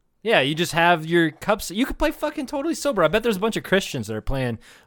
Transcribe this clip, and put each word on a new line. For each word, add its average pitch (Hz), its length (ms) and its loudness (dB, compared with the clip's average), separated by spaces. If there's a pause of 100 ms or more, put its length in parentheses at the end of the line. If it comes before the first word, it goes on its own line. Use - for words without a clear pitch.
(220)
Yeah, 202 200 4
you 139 120 2
just 160 200 -2
have 165 320 4
your 165 260 2
cups. 196 400 -4
You 220 140 0
could - 120 -6
play 311 140 0
fucking 294 360 -6
totally 302 280 -4
sober. 233 260 -2
I 160 60 4
bet 214 160 2
there's 226 140 0
a - 20 -4
bunch 220 160 -2
of 165 80 -4
Christians 151 440 -2
that 110 100 -6
are 107 40 -8
playing 123 380 -2 (280)